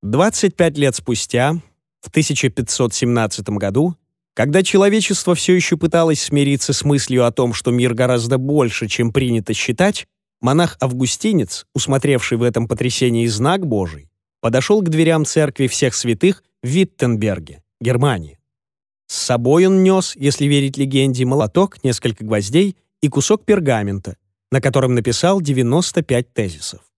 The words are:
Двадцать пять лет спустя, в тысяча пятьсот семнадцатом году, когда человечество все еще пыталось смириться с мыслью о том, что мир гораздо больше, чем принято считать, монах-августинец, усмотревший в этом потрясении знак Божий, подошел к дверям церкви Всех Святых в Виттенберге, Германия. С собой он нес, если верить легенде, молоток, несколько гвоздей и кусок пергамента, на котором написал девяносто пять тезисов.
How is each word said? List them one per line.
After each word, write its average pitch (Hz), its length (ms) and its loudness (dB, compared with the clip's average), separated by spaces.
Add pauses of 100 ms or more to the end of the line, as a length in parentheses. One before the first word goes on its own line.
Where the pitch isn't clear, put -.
Двадцать 175 540 0
пять 165 200 2
лет 143 180 0
спустя, 127 600 -2 (460)
в - 100 -20
тысяча 147 400 0
пятьсот 120 420 -4
семнадцатом 113 640 -2
году, 117 400 -2 (380)
когда 147 280 2
человечество 196 720 2
все - 180 0
еще 180 240 2
пыталось 165 460 0
смириться 139 500 0
с - 120 -4
мыслью 131 420 2
о 117 60 0
том, 120 200 0
что - 180 -4
мир 123 220 2
гораздо 123 460 0
больше, 131 500 0
чем 120 240 -2
принято 117 400 -2
считать, 175 540 -2 (340)
монах-августинец, 135 1300 -2
усмотревший 135 640 0
в 117 40 0
этом 117 240 0
потрясении 117 600 0
знак 143 400 0
Божий, 90 440 -4 (300)
подошел 131 400 2
к 180 80 0
дверям 160 380 2
церкви 143 400 0
Всех 123 280 0
Святых 123 480 0 (200)
в - 40 -6
Виттенберге, 110 960 -2 (160)
Германия. 120 600 -2 (680)
С - 100 -12
собой 127 500 2
он 190 160 4
нес, 190 340 2
если 143 300 0
верить 139 320 0
легенде, 135 480 0
молоток, 135 580 0
несколько 117 400 -2
гвоздей 110 540 0 (240)
и 151 60 2
кусок 170 360 0
пергамента, 110 720 -2 (340)
на 131 120 0
котором 127 320 0
написал 143 480 0
девяносто 139 580 0
пять 123 320 -2
тезисов. 87 480 -8 (180)